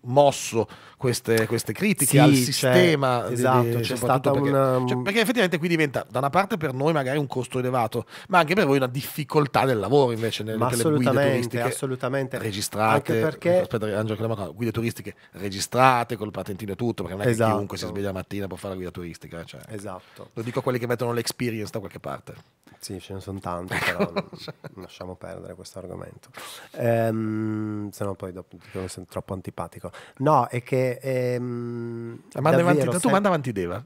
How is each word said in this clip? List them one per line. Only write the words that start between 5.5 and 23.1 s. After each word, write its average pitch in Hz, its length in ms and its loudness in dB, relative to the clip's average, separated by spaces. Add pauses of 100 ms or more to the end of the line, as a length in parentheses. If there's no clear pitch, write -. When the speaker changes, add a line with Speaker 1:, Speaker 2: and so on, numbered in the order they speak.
Speaker 1:
qui 156 80 -2
diventa 156 420 0
da 120 120 -2
una 139 100 0
parte 196 260 2
per 151 160 -4
noi 139 200 0
magari 143 260 0
un 139 80 0
costo 123 320 -4
elevato, 123 480 0 (220)
ma 180 100 6
anche 165 160 4
per 196 120 4
voi 139 100 6
una 131 100 4
difficoltà 139 800 2
del 123 160 2
lavoro 123 320 6
invece 110 320 -2
nelle, 110 140 -4
Speaker 2:
Ma 123 100 2
Speaker 1:
nelle 123 160 0
guide 156 100 4 (140)
Speaker 2:
assolutamente, 139 240 4
Speaker 1:
turistiche 120 320 -2
Speaker 2:
assolutamente. 131 720 -4
Speaker 1:
registrate, 107 560 0
Speaker 2:
Anche - 200 0
perché 165 480 2
Speaker 1:
aspetta, 107 240 -2
Angelo, 107 280 -2
chiamiamo 113 220 -2
qua, 95 160 -6
guide 110 180 -2
turistiche 110 440 -6 (180)
registrate 117 840 2
col 104 160 -6
patentino 98 400 -8
e 95 60 -4
tutto, 113 260 -4
perché 90 140 -8
non 101 60 -6
è - 40 -2
che 120 60 4
Speaker 2:
Esatto. 110 240 4
Speaker 1:
chiunque 101 200 -4
si 90 100 -8
sveglia 101 200 -6
la 98 60 -4
mattina 98 340 -6
può 92 100 -10
fare 101 140 -10
la 95 60 -6
guida 90 160 -8
turistica, 85 520 -12
cioè, - 260 -18
Speaker 2:
Esatto. 101 640 -14
Speaker 1:
lo 113 100 -10
dico 120 180 -4
a - 20 -12
quelli 127 160 0
che 117 80 -4
mettono 120 260 -2
l'experience 113 600 -4
da 113 80 -6
qualche 92 180 -14
parte. 69 360 -12 (440)
Speaker 2:
Sì, 95 220 -12
ce - 140 -14